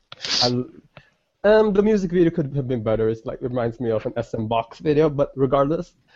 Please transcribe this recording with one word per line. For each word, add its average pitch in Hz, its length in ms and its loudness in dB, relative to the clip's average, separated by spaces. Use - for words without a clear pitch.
I, 123 200 0
um, 214 280 4
the 202 100 2
music 202 280 2
video 170 180 4
could 139 260 -4
have 135 140 -4
been 120 140 -2
better. 110 260 0
It's 113 160 -6
like, - 160 -10
it 131 80 -6
reminds 120 320 -4
me 117 100 -2
of 110 140 -2
an 123 100 -6
S - 180 -6
M 113 140 -6
Box 113 320 -2
video, 156 300 2
but 139 260 -2
regardless, 139 580 0